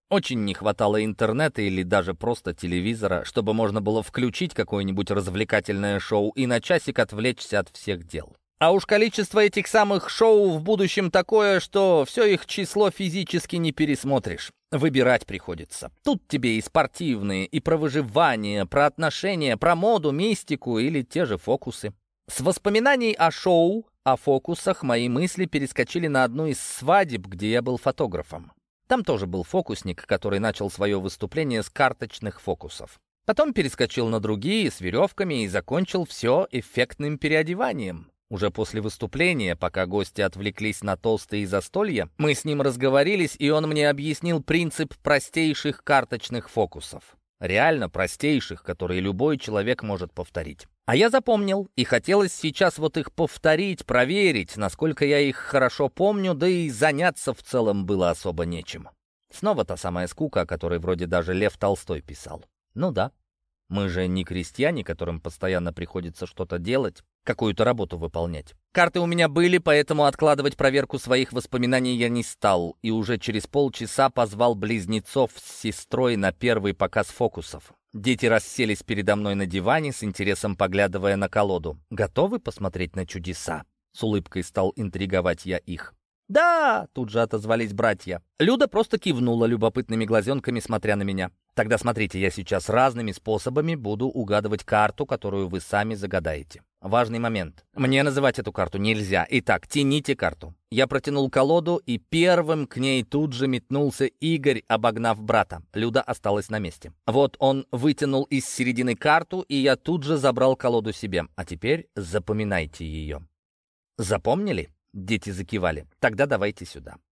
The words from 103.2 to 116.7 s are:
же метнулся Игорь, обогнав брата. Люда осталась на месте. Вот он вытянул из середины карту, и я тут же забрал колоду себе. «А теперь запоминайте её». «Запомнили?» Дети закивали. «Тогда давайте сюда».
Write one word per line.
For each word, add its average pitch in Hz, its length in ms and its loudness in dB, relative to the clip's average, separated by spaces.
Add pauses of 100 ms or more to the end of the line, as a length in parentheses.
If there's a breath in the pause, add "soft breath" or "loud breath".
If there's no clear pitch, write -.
же 127 140 -2
метнулся 135 580 0
Игорь, 143 640 0
обогнав 113 540 2
брата. 104 420 0 (100)
Люда 117 280 0
осталась 107 480 -2
на 107 100 -4
месте. 85 340 -10 (140)
Вот 131 320 2
он 135 320 2
вытянул 139 540 0
из 135 220 -2
середины 123 480 -2
карту, 156 460 0
и - 140 -6
я 135 200 4
тут 160 280 -2
же 151 140 0
забрал 131 380 4
колоду 113 380 0
себе. 90 320 -4 (100)
«А 90 80 -8
теперь 117 520 -4
запоминайте 98 920 -2
её». 76 380 -8 (760)
«Запомнили?» 113 720 0 (240)
Дети 101 360 -4
закивали. 90 560 -4 (140)
«Тогда 117 260 2
давайте 104 400 -2
сюда». 73 320 -18 (180)